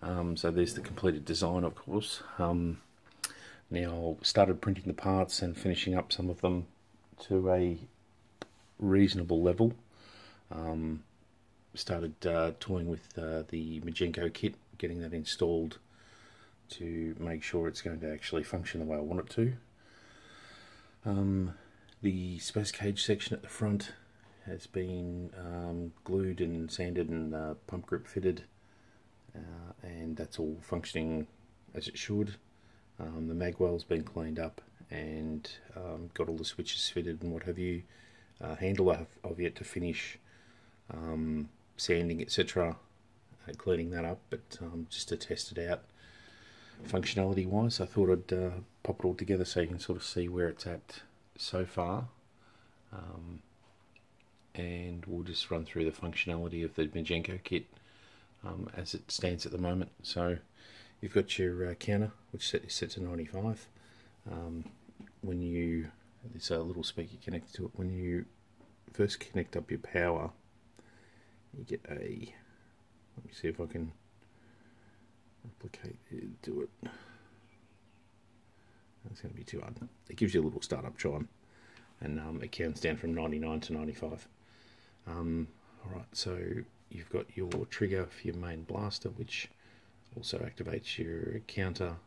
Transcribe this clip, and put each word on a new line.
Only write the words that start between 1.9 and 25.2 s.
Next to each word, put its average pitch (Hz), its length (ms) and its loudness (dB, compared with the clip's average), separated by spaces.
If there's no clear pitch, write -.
Um, 85 440 4
now 85 500 0
started 95 380 8
printing 98 280 2
the 87 60 2
parts 95 480 4
and 87 140 0
finishing 92 400 2
up - 160 2
some 92 180 0
of 87 120 -2
them 90 260 4
to 92 220 4
a 90 280 6
reasonable 95 640 8
level. 95 320 8
Um, 80 520 -2
started, 85 500 -2
uh, 82 340 4
toying 87 300 0
with, - 280 -4
uh, 80 320 -2
the 80 320 -2
Majenko 85 520 0
kit, - 220 0
getting 85 220 -2
that 82 140 -6
installed 82 640 2
to 82 480 -2
make 82 220 -2
sure 82 280 2
it's - 120 -8
going 82 200 -2
to 78 100 -2
actually 78 320 -2
function 87 380 -4
the 78 40 -2
way 78 120 0
I 76 40 -2
want 82 200 0
it - 140 -6
to. 120 180 4
Um, 98 480 2
the 92 380 2
space 104 320 0
cage 101 340 0
section 107 280 2
at - 80 -6
the - 60 -16
front - 460 0
has - 220 -8
been, 90 720 -4